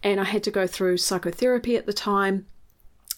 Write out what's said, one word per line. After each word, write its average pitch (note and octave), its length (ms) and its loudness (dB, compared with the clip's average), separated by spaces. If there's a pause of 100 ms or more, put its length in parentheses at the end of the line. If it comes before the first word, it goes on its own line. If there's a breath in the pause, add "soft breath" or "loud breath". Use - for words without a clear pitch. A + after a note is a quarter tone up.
and G3+ 160 2
I G3 60 0
had G3+ 200 0
to G#3 60 -2
go G3 160 0
through F3+ 300 0
psychotherapy A#3+ 800 0
at - 100 -2
the G#3 60 -2
time. G3 540 0 (720)